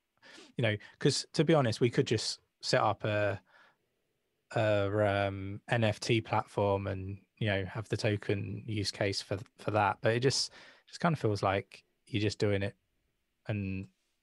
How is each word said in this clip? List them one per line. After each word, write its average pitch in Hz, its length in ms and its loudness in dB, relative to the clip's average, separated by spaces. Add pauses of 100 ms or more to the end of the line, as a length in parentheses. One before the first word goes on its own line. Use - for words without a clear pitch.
(560)
you 127 60 -2
know, 107 140 2 (220)
'cause - 260 0 (100)
to 156 100 2
be 160 100 4
honest, 127 260 2
we 123 80 4
could - 180 0
just - 340 -2 (220)
set 127 180 2
up 110 240 0
a, 104 360 0 (1160)
a, 101 720 2
um, 98 400 -8
N 117 160 2
F 104 160 0
T 117 200 0
platform 101 680 2
and, 98 300 -6 (200)
you 113 80 0
know, 98 180 2
have 101 240 -8
the 113 80 -2
token 104 720 -2
use 104 240 -4
case 101 320 -2
for, 98 160 -6 (200)
for - 120 -8
that. 104 320 2
But 113 120 4
it 123 60 0
just, - 320 0 (360)
just - 100 -18
kind 170 140 2
of 143 80 -2
feels 104 240 0
like 98 400 -2 (220)
you're 101 160 -2
just 104 180 -2
doing 101 220 0
it 101 120 -6 (720)
and 98 400 -4 (360)